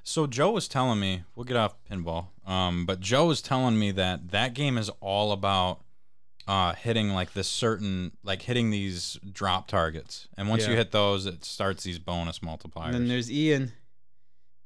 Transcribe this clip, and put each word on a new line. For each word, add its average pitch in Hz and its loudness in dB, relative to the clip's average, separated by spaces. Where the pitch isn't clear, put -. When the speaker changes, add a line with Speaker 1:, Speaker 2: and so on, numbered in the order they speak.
Speaker 1:
so - 0
Joe 139 4
was 220 0
telling 127 2
me, 95 0
we'll 120 -8
get 123 0
off 110 4
pinball, 82 -4
um, 90 2
but 92 0
Joe 120 4
was 160 2
telling 127 2
me 104 2
that 92 0
that 120 2
game 135 0
is 107 -2
all 101 2
about, 98 2
uh, 92 4
hitting, 113 0
like, 92 0
this 95 -2
certain, 98 0
like, 95 -2
hitting 120 2
these 98 -4
drop 92 0
targets. 80 0
And 98 0
once 110 4
you 117 2
Speaker 2:
Yeah. 113 4
Speaker 1:
hit 110 2
those, 101 4
it 90 -6
starts - -2
these 87 -6
bonus 85 -4
multipliers. 80 -8
Speaker 2:
And 80 -2
then 120 2
there's 123 0
Ian. 139 2